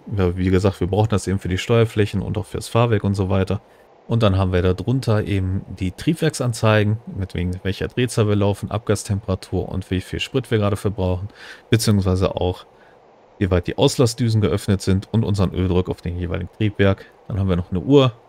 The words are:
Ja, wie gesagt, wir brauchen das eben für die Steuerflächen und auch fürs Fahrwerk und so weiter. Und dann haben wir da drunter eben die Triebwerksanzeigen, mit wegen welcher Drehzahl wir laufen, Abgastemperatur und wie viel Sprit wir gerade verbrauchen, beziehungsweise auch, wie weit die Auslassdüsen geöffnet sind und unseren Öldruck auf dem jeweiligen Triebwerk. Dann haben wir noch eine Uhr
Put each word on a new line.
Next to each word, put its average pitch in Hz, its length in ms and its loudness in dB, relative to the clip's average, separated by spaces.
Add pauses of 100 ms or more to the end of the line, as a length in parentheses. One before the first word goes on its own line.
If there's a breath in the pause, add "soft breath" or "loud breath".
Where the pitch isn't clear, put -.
(160)
Ja, 90 220 2
wie 92 100 2
gesagt, 95 320 2
wir 92 60 0
brauchen 101 240 2
das 101 160 0
eben 95 120 0
für - 100 -6
die 92 100 -2
Steuerflächen 110 640 0
und 104 160 -4
auch 101 80 -6
fürs - 220 -10
Fahrwerk 117 360 2
und 101 100 2
so 95 140 0
weiter. 95 320 0 (460 soft breath)
Und 117 160 0
dann 95 160 4
haben 92 160 0
wir 87 80 2
da 92 100 4
drunter 113 520 0
eben 95 440 -2
die 92 220 -4
Triebwerksanzeigen, 110 1040 0 (180)
mit 95 200 -8
wegen 90 280 -4
welcher 95 260 -4
Drehzahl 120 380 0
wir 104 100 2
laufen, 101 340 0
Abgastemperatur 98 960 -2
und - 220 -6
wie 92 100 0
viel - 180 -8
Sprit - 320 -4
wir 117 60 2
gerade 101 200 0
verbrauchen, 95 520 -2 (400 loud breath)
beziehungsweise 98 680 2
auch, 90 300 -4 (720 loud breath)
wie 92 120 0
weit 90 160 2
die - 100 -6
Auslassdüsen 117 640 2
geöffnet 101 400 0
sind 98 320 0
und 113 120 2
unseren 98 280 0
Öldruck 90 380 0
auf - 100 -6
dem 87 160 -6
jeweiligen 90 400 -6
Triebwerk. 101 480 2 (240)
Dann 98 100 -4
haben 95 120 0
wir 87 60 2
noch 90 140 -4
eine 90 100 -2
Uhr 131 320 4 (160)